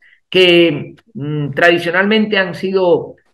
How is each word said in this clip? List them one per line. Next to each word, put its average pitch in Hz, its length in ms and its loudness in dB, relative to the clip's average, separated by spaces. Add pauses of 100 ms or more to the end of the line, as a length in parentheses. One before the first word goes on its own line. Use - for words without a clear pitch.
(280)
que, 170 680 2 (200)
mm, 147 380 -6
tradicionalmente 185 840 0
han 180 160 -4
sido, 185 600 -2 (200)